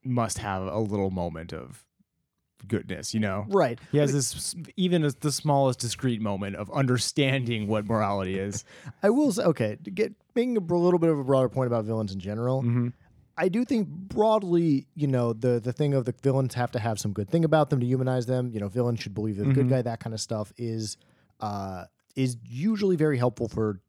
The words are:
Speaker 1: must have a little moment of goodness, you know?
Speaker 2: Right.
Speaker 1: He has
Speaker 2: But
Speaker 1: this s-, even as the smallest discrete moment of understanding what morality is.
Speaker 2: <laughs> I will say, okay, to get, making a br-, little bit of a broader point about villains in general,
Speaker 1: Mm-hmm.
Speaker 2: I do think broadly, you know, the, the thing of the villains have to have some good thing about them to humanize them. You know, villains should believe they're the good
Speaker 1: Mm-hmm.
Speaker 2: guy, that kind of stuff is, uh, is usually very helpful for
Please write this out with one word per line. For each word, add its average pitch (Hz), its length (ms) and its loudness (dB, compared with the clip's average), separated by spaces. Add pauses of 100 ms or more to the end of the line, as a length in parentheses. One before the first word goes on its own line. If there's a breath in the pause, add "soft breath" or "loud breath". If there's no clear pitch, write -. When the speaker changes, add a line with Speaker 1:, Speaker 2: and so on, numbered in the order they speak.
Speaker 1:
must 120 360 -2
have 95 240 -4
a 95 160 -4
little 98 320 0
moment 85 420 -6
of - 320 -14 (800)
goodness, 95 460 -4
you 117 60 0
know? 104 300 -2
Speaker 2:
Right. 156 280 4 (140)
Speaker 1:
He 143 60 2
has 147 140 4
Speaker 2:
But 143 60 2
Speaker 1:
this 127 180 -2
s-, - 200 -8 (220)
even 180 260 2
as 143 120 0
the 147 160 -2
smallest 139 480 2
discrete 117 420 -2
moment 98 340 -4
of 95 160 -8
understanding 127 960 0
what 107 180 0
morality 101 540 0
is. 101 240 -6 (200 loud breath)
Speaker 2:
<laughs> - 200 -12
I 202 60 6
will 269 220 4
say, 190 120 -2
okay, 120 400 2
to - 80 -10
get, 208 220 -2 (220)
making 247 220 2
a 202 40 0
br-, 175 160 -2
little 175 220 4
bit 165 100 4
of 151 100 2
a 139 40 -4
broader 131 260 4
point 131 180 0
about 117 180 0
villains 110 280 -2
in 98 60 -6
general, 117 440 -2
Speaker 1:
Mm-hmm. 120 240 2 (480 soft breath)
Speaker 2:
I 180 140 2
do 226 160 0
think 220 220 0
broadly, 175 1040 2
you 147 140 -2
know, 120 260 2
the, 120 260 2
the 120 140 -4
thing 143 220 0
of 127 100 0
the 123 160 -2
villains 135 320 2
have 123 200 -2
to 123 60 -2
have 110 200 -2
some 104 140 -2
good 101 180 -4
thing 170 120 4
about 156 280 4
them 139 80 2
to 120 60 0
humanize 127 420 0
them. 123 260 -2
You 110 60 -2
know, 101 80 -2
villains 120 320 0
should 101 160 -10
believe 107 220 -2
they're 104 100 -2
the 139 60 4
good 135 120 4
Speaker 1:
Mm-hmm. 123 80 2
Speaker 2:
guy, 127 80 2
that 117 200 -4
kind 113 120 -8
of 110 80 -8
stuff 107 340 -6
is, 113 420 -6 (420 soft breath)
uh, 98 460 -8 (300)
is 127 300 0
usually 190 500 0
very 151 220 2
helpful 120 300 0
for 107 420 -4